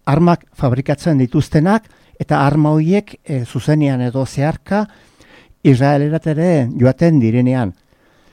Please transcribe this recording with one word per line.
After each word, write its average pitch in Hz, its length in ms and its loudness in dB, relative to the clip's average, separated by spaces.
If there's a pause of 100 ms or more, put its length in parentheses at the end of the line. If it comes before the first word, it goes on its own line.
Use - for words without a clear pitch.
armak 165 480 2
fabrikatzen 139 640 -2
dituztenak, 156 680 0 (340)
eta 147 260 -2
arma 151 280 2
horiek, 175 500 -2
eh, 131 200 -6
zuzenean 139 560 -2
edo 123 260 -4
zeharka 156 600 -4 (760)
Israelerat 143 640 2
ere 156 460 0
joaten 139 480 2
direnean. 123 520 0 (600)